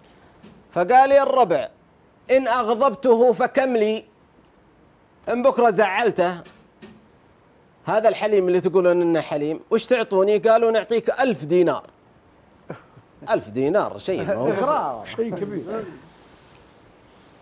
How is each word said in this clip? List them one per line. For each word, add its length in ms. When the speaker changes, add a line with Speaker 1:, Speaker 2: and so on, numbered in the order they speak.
Speaker 1:
فقال: 380
"يا 120
الربع، 460
إن 160
أغضبته 840
فكم 440
لي، 280
إن 140
بكرة 260
زعلته 720
هذا 240
الحليم 380
اللي 140
تقولون 400
إنه 200
حليم، 380
وش 140
تعطوني؟" 520
قالوا: 340
"نعطيك 380
ألف 260
دينار". 380
ألف 200
دينار 480
شيء، 280
ما 80
هو 720
Speaker 2:
شيء 300
كبير. 280